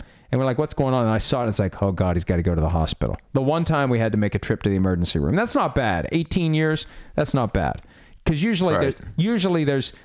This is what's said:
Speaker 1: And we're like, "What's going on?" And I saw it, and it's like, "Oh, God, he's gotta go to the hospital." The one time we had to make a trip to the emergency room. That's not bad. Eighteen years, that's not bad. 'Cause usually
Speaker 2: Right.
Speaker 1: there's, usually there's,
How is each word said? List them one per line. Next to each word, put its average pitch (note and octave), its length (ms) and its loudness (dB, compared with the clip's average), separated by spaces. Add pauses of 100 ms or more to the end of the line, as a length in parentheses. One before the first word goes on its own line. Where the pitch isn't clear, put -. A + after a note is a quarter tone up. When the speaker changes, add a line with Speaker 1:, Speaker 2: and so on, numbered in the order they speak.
(320)
Speaker 1:
And B2 80 2
we're C3+ 60 0
like, B2 120 0
"What's D3+ 180 -2
going C3+ 180 2
on?" B2+ 100 2
And A2 80 2
I A2 60 2
saw B2+ 220 0
it, B2 40 -2
and A2+ 60 0
it's G2+ 100 -2
like, F#2+ 240 -2
"Oh, G2 80 2
God, F2+ 240 0
he's E2+ 100 -2
gotta F2 180 0
go F2 120 0
to D#2+ 60 0
the D#2 80 2
hospital." D#2+ 480 -2 (160)
The C3 80 0
one D#3 240 0
time C#3+ 240 2
we A#2+ 100 2
had A2 140 0
to G#2+ 40 0
make G#2 180 0
a G#2 40 -2
trip - 240 -4
to G#2 60 2
the G2 60 2
emergency F#2 440 0
room. D2+ 160 2
That's A3+ 200 0
not F3+ 200 0
bad. G#2 380 0
Eighteen E3 400 0
years, D#3 340 0 (280)
that's D3+ 180 0
not A#2+ 200 0
bad. D2 280 -2 (440)
'Cause D#3+ 180 0
usually F#3 300 2
Speaker 2:
Right. - 80 2
Speaker 1:
there's, C3+ 200 0 (140)
usually F3+ 480 2
there's, C#3 300 0 (100)